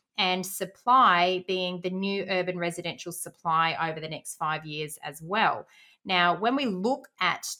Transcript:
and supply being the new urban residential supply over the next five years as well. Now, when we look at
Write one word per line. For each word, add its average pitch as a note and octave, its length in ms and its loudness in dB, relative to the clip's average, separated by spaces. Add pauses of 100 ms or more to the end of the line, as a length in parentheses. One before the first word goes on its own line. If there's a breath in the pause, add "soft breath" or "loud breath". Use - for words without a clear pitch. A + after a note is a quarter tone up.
(200)
and F#3 260 0
supply F#3 1040 4
being F3+ 340 -2
the F#3 80 -2
new G3 400 -2
urban F3+ 300 0
residential E3+ 520 -6
supply E3 640 0 (140)
over D#3 100 -6
the D#3 80 -10
next - 280 -10
five D#3 280 -4
years D3+ 400 -8
as D3 200 -10
well. F3 420 0 (400 soft breath)
Now, F3 320 4
when A#3 180 2
we C#4+ 100 0
look A3 420 0 (140)
at - 260 0 (120)